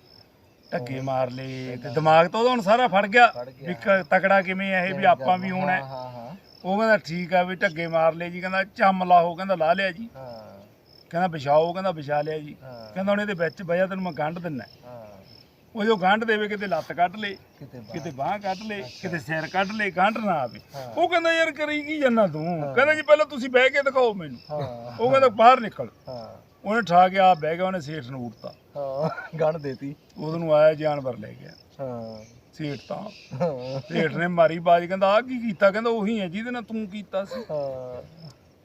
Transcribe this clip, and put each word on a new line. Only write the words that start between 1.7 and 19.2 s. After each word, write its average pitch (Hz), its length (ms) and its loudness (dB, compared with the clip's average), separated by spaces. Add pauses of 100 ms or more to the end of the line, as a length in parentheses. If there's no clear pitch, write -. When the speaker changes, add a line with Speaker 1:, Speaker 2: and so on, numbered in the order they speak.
Speaker 1:
ਤੇ 127 60 -10
Speaker 2:
ਪਹਿਲਾਂ 127 180 -12
Speaker 1:
ਦਿਮਾਗ 160 320 6
ਤਾਂ 220 140 -2
ਉਹਦਾ 247 100 2
ਹੁਣ 247 100 0
ਸਾਰਾ 226 280 4
ਫੜ 202 180 2
ਗਿਆ 233 200 8
Speaker 2:
ਫੜ 123 240 -2
ਗਿਆ। 131 180 -14
Speaker 1:
ਵੀ 180 60 -6
ਕ-, 190 360 2
ਤਕੜਾ 190 320 4
ਕਿਵੇਂ 190 320 -4
ਆ 185 60 0
ਇਹ, 180 60 0
ਵੀ 190 60 -2
Speaker 2:
ਕਿਵੇਂ 190 140 0
Speaker 1:
ਆਪਾਂ 180 200 4
Speaker 2:
ਕਰਨਾ? 180 100 4
Speaker 1:
ਵੀ 185 140 -4
ਹੋਣਾ 185 220 0
ਹੈ। - 80 0
Speaker 2:
ਹਾਂ, 135 80 -10
ਹਾਂ, 127 220 -12
ਹਾਂ। 123 260 -14 (280)
Speaker 1:
ਉਹ 190 140 0
ਕਹਿੰਦਾ, 220 180 4
"ਠੀਕ 170 380 -4
ਆ," 180 80 4
ਵੀ 185 120 -6
ਢੱਗੇ 170 320 -2
ਮਾਰ 160 280 2
ਲਏ 175 160 -10
ਜੀ, 175 100 -10
ਕਹਿੰਦਾ, 190 240 -2
"ਚੰਮ 190 400 2
ਲਾਹੋ," 175 300 6
ਕਹਿੰਦਾ, 190 200 -4
"ਲਾ 160 180 2
ਲਿਆ 190 180 -2
ਜੀ।" 175 260 -10
Speaker 2:
ਹਾਂ। 110 420 -16 (520)
Speaker 1:
ਕਹਿੰਦਾ, 180 180 0
"ਵਿਛਾਓ," 156 440 2
ਕਹਿੰਦਾ, 190 180 -4
"ਵਿਛਾ 147 320 -2
ਲਿਆ 156 160 -6
ਜੀ।" 147 240 -14
Speaker 2:
ਹਾਂ। 117 320 -18
Speaker 1:
ਕਹਿੰਦਾ, 196 180 -2
"ਹੁਣ 208 80 0
ਇਹਦੇ 208 140 -4
ਵਿੱਚ 165 280 -4
ਬਹਿ 170 160 -2
ਜਾ, 190 80 2
ਤੈਨੂੰ 185 180 -6
ਮੈਂ 175 80 -6
ਗੰਢ 151 260 -4
ਦਿੰਨਾ।" 156 260 -8 (220)
Speaker 2:
ਹਾਂ। 120 200 -18 (680)
Speaker 1:
ਉਹ 208 80 -4
ਜੋ 226 120 4
ਗੰਢ 196 280 2
ਦੇਵੇ, 214 240 0
ਕਿਤੇ 208 180 -6
ਲੱਤ 165 260 -4
ਕੱਢ 175 240 0
ਲੇ, 202 200 -8 (220)
Speaker 2:
ਕਿਤੇ 131 200 -18
ਬਾਂਹ। 107 140 -18
Speaker 1:
ਕਿਤੇ 165 180 -8
ਬਾਂਹ 156 280 -4
ਕੱਢ 196 280 -6
ਲੇ, 208 120 -8
Speaker 2:
ਅੱਛਾ। - 100 -12 (140)
Speaker 1:
ਕਿਤੇ 170 160 -6
ਸਿਰ 160 280 -6